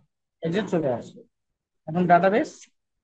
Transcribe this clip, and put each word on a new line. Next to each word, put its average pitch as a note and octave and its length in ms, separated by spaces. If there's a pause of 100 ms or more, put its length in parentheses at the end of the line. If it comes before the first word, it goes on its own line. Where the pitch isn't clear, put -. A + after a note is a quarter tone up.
(420)
এই E3 100
যে G3 100 (100)
চলে D3 220
আসছে। - 260 (680)
এখন E3+ 200
ডাটাবেস, F#3+ 580 (380)